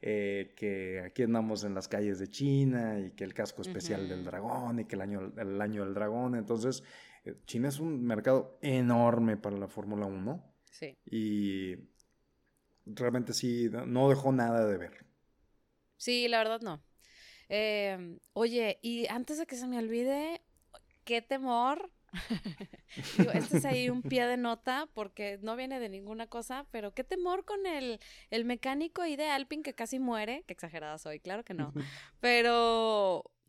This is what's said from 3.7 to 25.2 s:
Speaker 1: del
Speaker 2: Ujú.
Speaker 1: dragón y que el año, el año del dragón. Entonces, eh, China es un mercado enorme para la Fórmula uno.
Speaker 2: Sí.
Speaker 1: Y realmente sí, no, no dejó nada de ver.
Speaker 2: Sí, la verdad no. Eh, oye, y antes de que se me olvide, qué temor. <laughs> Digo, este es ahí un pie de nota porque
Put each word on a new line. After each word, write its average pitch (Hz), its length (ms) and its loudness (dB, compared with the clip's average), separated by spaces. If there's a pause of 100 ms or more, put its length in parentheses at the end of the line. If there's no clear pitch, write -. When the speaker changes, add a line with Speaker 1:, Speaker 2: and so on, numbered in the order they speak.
Speaker 1:
del 92 120 -6
Speaker 2:
Ujú. 90 100 -6
Speaker 1:
dragón 120 480 -4
y 110 60 -4
que - 100 -6
el 98 60 -4
año, 98 360 -4
el 98 240 -2
año 104 240 -2
del 98 80 -4
dragón. 113 400 0
Entonces, 117 500 0 (400)
eh, - 120 -10 (100)
China 123 240 0
es 139 100 -4
un 156 240 -2
mercado 123 600 4
enorme 120 760 6
para 101 220 -4
la 98 80 -4
Fórmula 104 400 -4
uno. 98 360 -6 (280)
Speaker 2:
Sí. - 340 -14
Speaker 1:
Y 101 680 -2 (1080)
realmente 117 480 -2
sí, 120 380 2
no, 120 140 0
no 127 240 6
dejó 135 220 6
nada 117 340 4
de 101 120 2
ver. - 280 -10 (920)
Speaker 2:
Sí, 240 300 0
la 233 120 4
verdad 226 220 0
no. 175 200 -6 (680)
Eh, 202 680 -2 (140)
oye, 226 480 2
y 233 260 -2
antes 254 300 -4
de 320 100 -4
que 262 80 -10
se 247 120 -8
me 247 120 -2
olvide, 269 640 -2 (640)
qué 233 160 0
temor. 262 720 0 (220)
<laughs> - 680 -6 (320)
Digo, - 180 6
este - 240 0
es 156 100 4
ahí 247 240 2
un 247 140 -2
pie 247 240 2
de 247 100 2
nota 254 560 -2
porque 202 480 -6